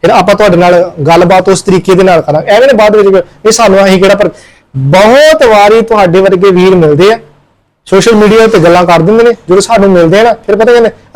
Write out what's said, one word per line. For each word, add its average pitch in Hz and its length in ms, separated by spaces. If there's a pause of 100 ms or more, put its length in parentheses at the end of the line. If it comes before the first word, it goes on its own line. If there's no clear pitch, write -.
ਫਿਰ 175 80
ਆਪਾਂ 190 240
ਤੁਹਾਡੇ 196 220
ਨਾਲ 180 360 (140)
ਗੱਲਬਾਤ 180 420
ਉਸ 185 140
ਤਰੀਕੇ 190 320
ਦੇ 185 80
ਨਾਲ 180 200
ਕਰਾਂਗੇ। 151 280
ਐਵੇਂ 240 180
ਨਾ 277 40
ਬਾਅਦ 214 240
ਵਿੱਚ 202 120
ਕਿ 190 400
"ਇਹ 220 40
ਸਾਨੂੰ, 196 320
ਅਸੀਂ 190 180
ਕਿਹੜਾ 196 120
ਪਰ," 190 160 (460)
ਬਹੁਤ 233 680
ਵਾਰੀ 214 380
ਤੁਹਾਡੇ 196 380
ਵਰਗੇ 190 300
ਵੀਰ 185 240
ਮਿਲਦੇ 170 380
ਆ, 226 60 (680)
ਸੋਸ਼ਲ 196 280
ਮੀਡੀਆ 214 320
ਤੇ 220 120
ਗੱਲਾਂ 175 260
ਕਰ 170 140
ਦਿੰਦੇ 214 260
ਨੇ, 240 60
ਜਦੋਂ 190 300
ਸਾਨੂੰ 202 300
ਮਿਲਦੇ 175 300
ਆ - 20
ਨਾ, 233 100
ਫਿਰ 208 240
ਪਤਾ 226 160
ਕਹਿੰਦੇ, 233 180 (260)